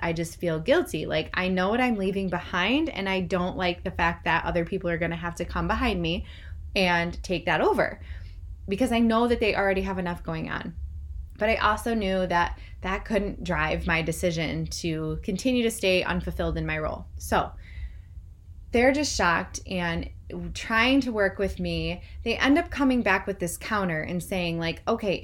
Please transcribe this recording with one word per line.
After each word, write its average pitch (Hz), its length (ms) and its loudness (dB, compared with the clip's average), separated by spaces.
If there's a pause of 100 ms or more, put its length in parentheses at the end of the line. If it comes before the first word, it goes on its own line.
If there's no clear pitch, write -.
I 170 120 0
just 165 260 -4
feel 160 220 0
guilty. 208 460 2
Like, 156 280 -2
I 185 140 0
know 185 200 2
what 233 120 2
I'm 247 160 2
leaving 190 340 0
behind, 196 580 0
and 196 200 -4
I 190 120 2
don't 180 360 0
like 180 280 0
the 185 60 -4
fact 170 340 0
that 165 200 2
other 170 200 0
people 175 240 -4
are 170 100 0
gonna 170 180 -2
have 165 200 -6
to 180 80 -4
come 175 220 -2
behind 220 340 2
me 170 240 0 (500)
and 175 480 2
take 175 240 -2
that 165 140 4
over 285 400 2 (680)
because 226 240 2
I 233 80 4
know 226 260 6
that 233 140 2
they 208 160 2
already 196 260 2
have 190 160 -2
enough 175 240 -2
going 160 280 -4
on. - 240 -6 (680)
But 214 80 2
I 226 80 4
also 214 380 2
knew 190 340 2
that 175 280 2 (260)
that 190 220 -4
couldn't 202 380 0
drive 165 460 0
my 165 140 4
decision 160 640 0
to 156 580 -2
continue 247 400 2
to 226 80 2
stay 185 320 4
unfulfilled 170 520 -2
in 160 100 -2
my 156 120 -2
role. - 280 -4 (100)
So - 340 0 (1200)
they're 247 200 6
just 285 240 0
shocked 180 500 2
and 170 420 -2 (460)
trying 240 460 4
to 247 120 0
work 196 260 2
with 190 200 -2
me. 170 440 -4 (200)
They 233 140 0
end 277 220 6
up 339 120 0
coming 262 320 2
back 196 240 2
with 196 140 -4
this 170 160 -4
counter 185 460 -2
and 175 200 -4
saying, 170 380 -2
like, 165 260 -4
"Okay, 214 380 0